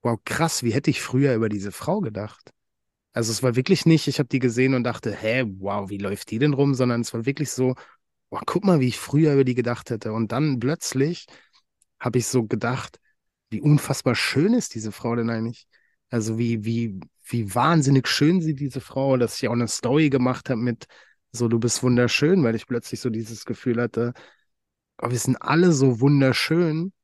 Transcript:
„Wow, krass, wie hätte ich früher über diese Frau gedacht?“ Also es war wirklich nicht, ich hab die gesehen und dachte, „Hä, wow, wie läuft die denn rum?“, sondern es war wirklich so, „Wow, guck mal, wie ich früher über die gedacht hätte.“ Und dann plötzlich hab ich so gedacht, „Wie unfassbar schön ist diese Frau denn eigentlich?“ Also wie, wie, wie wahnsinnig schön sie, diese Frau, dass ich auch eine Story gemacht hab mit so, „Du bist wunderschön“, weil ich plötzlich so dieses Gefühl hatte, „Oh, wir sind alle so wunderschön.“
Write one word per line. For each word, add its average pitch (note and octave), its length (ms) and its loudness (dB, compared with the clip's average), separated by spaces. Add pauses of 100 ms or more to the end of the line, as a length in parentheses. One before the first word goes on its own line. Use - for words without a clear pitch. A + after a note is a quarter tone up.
„Wow, A#2 220 0
krass, - 380 -2
wie A#2 100 0
hätte C#3 180 0
ich - 100 -2
früher C3+ 340 0
über A2 140 0
diese G2+ 220 -6
Frau F#3+ 300 -4
gedacht?“ G#2+ 500 -10 (640)
Also A2+ 180 -2
es G#2+ 120 -4
war B2 120 2
wirklich C3 300 2
nicht, D#3+ 220 4
ich C#3+ 120 -4
hab C#3 100 -2
die C3+ 100 0
gesehen B2+ 340 2
und B2 100 0
dachte, A2+ 320 -6
„Hä, A#2 300 -2 (140)
wow, G2 300 -6
wie G2+ 80 -8
läuft G2+ 340 -8
die G#2+ 80 -4
denn D3 140 2
rum?“, C#3 220 2
sondern A#2+ 260 0
es - 120 -6
war A#2 120 -4
wirklich C#3 260 -4
so, C3 240 0 (540)
„Wow, - 160 -10
guck G3 200 -2
mal, F3 160 6
wie B2+ 80 2
ich - 100 -6
früher D3+ 340 2
über C#3 120 6
die B2+ 100 0
gedacht A#2+ 360 -4
hätte.“ A2 220 -6
Und A2+ 200 -2
dann C3+ 260 0
plötzlich C#3+ 680 -2 (720)
hab A#2+ 160 -4
ich B2 120 0
so B2 180 0
gedacht, A#2+ 540 -6 (520)
„Wie A2 100 -6
unfassbar C#3 540 2
schön F3+ 380 0
ist - 220 -2
diese A2 160 -8
Frau A#2 240 -4
denn A#2 140 -2
eigentlich?“ A#2 380 -6 (420)
Also A2 300 -2
wie, A#2 260 -2
wie, A2+ 340 -4 (260)
wie G#2+ 300 -4
wahnsinnig C#3 520 4
schön E3+ 340 2
sie, D#3 140 -2
diese C3+ 260 -8
Frau, C3+ 360 0
dass A#2+ 240 -2
ich B2 80 -2
auch A#2 40 -2
eine A#2+ 160 0
Story C#3+ 400 2
gemacht B2+ 400 0
hab B2 100 0
mit A#2+ 280 -4 (440)
so, A#2+ 180 -2
„Du A#2 100 2
bist A#2 240 -2
wunderschön“, B2+ 600 4
weil A2+ 120 2
ich - 120 -8
plötzlich A#2 340 -6
so B2+ 80 -2
dieses A2 360 -8
Gefühl A#2+ 360 -4
hatte, A#2+ 320 -2 (880)
„Oh, A#2+ 100 -2
wir B2 80 -2
sind B2+ 220 0
alle E3+ 320 4
so C3 280 4
wunderschön.“ D3+ 920 2 (100)